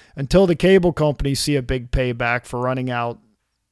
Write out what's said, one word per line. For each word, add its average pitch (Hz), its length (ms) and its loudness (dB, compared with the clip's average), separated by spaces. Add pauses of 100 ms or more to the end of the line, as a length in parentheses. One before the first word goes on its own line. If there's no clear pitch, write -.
(160)
until 175 300 2
the 170 100 2
cable 180 380 4
companies 139 460 -2
see 147 160 -2
a 131 80 -2
big 123 280 -6
payback 120 540 -2
for 123 140 -6
running 127 320 -2
out 120 280 -4 (520)